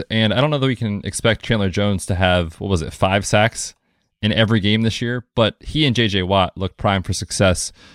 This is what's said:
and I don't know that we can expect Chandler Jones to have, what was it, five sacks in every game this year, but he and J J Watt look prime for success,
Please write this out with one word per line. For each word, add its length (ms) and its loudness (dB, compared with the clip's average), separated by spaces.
and 240 2
I 60 0
don't 120 2
know 80 -2
that 80 0
we 80 0
can 280 -4
expect 400 -2
Chandler 260 0
Jones 360 -2
to 100 -4
have, 460 0
what 80 -6
was 120 0
it, 120 -8
five 320 0
sacks 480 0
in 100 0
every 280 2
game 220 2
this 200 -2
year, 340 -6
but 240 2
he 260 -2
and 100 2
J 120 2
J 160 -2
Watt 340 0
look 180 -6
prime 280 0
for 100 -4
success, 580 0